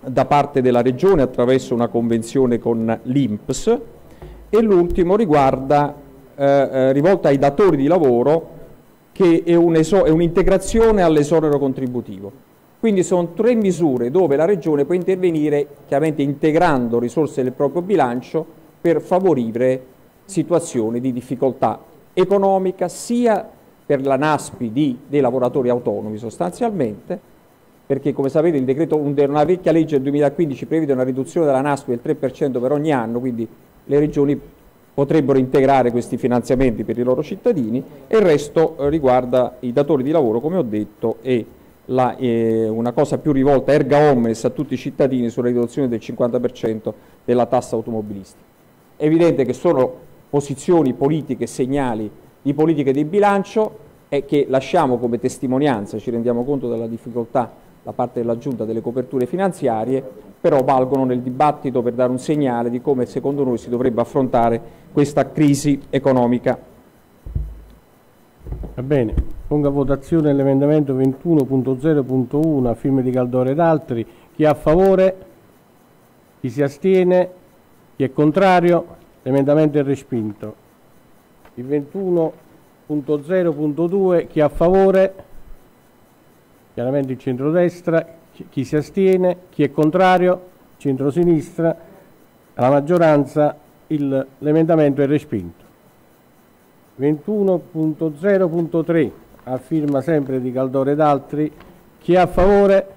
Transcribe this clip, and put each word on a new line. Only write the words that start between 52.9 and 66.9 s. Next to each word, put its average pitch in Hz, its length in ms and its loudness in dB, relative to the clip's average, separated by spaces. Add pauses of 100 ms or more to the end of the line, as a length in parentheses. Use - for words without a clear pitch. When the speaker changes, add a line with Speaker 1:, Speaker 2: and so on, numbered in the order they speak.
Speaker 1:
di 143 120 0
bilancio, 202 840 -2 (200)
e 143 160 -4
che 143 240 0
lasciamo 131 500 0
come 117 200 -2
testimonianza, 127 800 -2
ci 104 120 -8
rendiamo 117 340 -2
conto 131 260 -4
della 117 160 -6
difficoltà 117 680 -6 (300)
da 113 100 -14
parte 123 280 -6
della 117 180 -2
Giunta 117 260 -6
delle 113 160 -6
coperture 123 460 -4
finanziarie, 131 760 -2 (380)
però 147 220 2
valgono 131 420 2
nel 127 160 0
dibattito 131 600 -2
per 120 100 -2
dare 123 180 0
un 127 80 -4
segnale 127 520 -2
di 123 100 -4
come 127 240 0
secondo 139 400 -4
noi 123 140 -2
si - 100 -12
dovrebbe 120 320 -2
affrontare 120 600 0 (300)
questa 143 400 0
crisi 143 500 0 (100)
economica. 127 680 0 (2250)